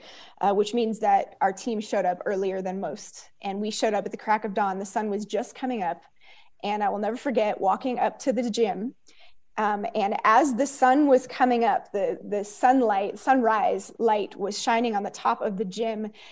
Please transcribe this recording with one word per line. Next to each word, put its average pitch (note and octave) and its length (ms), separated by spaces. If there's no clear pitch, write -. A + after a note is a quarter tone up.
uh, G3+ 120
which G#3 220
means A3+ 260
that G3+ 400
our G3 120
team A3 280
showed G#3 260
up F3+ 200
earlier F#3+ 340
than F#3 200
most. - 500
And G3+ 180
we G#3+ 100
showed G#3+ 240
up G3+ 100
at G#3 60
the A3+ 60
crack G#3+ 280
of G3+ 100
dawn. G3 240
The G3 80
sun G#3+ 240
was G3+ 140
just G#3+ 300
coming B3 280
up. E3+ 200
And G#3 180
I G3+ 60
will G3 100
never G#3+ 180
forget A3 440
walking G#3+ 400
up A3 200
to C4+ 120
the A#3+ 180
gym. G#3+ 440
Um, G#3 260
and G#3 300
as B3+ 300
the C4 120
sun C4+ 400
was B3+ 200
coming B3 380
up, - 280
the, F3 340
the G3+ 180
sunlight, G#3+ 760
sunrise A3 800
light G#3+ 400
was G3+ 200
shining A#3 380
on G3+ 60
the G3+ 80
top A#3 320
of G3+ 160
the G#3+ 80
gym. G#3+ 440